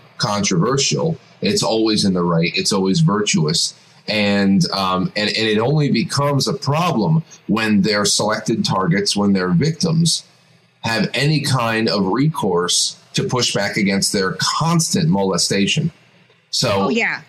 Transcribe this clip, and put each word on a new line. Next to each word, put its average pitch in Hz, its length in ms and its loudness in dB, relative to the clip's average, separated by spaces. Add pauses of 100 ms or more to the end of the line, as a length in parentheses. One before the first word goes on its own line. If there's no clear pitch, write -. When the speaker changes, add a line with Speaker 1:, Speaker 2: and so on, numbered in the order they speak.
(180)
Speaker 1:
controversial. 101 960 0 (240)
It's 101 220 -2
always 107 420 0
in 98 80 2
the 87 120 0
right. 85 300 0
It's 95 180 -2
always 95 280 0
virtuous. 85 720 0 (340)
And, 101 680 2
um, 92 440 -2
and, 104 140 -2
and 110 180 -2
it 107 100 2
only 143 320 2
becomes 139 580 0
a 98 40 -2
problem 135 720 0 (220)
when 107 340 2
their 104 240 2
selected 110 600 0
targets, 98 520 0
when 101 160 2
their 92 180 0
victims 82 760 0 (540)
have 110 340 -2
any 143 260 2
kind 113 480 0
of 101 160 0
recourse 95 960 0 (140)
to - 100 0
push 123 300 -2
back 101 240 -2
against 98 340 0
their 95 260 -2
constant 160 680 0
molestation. 95 840 0 (580)
So, - 220 -2
Speaker 2:
Oh, 196 180 0
yeah. 202 380 -2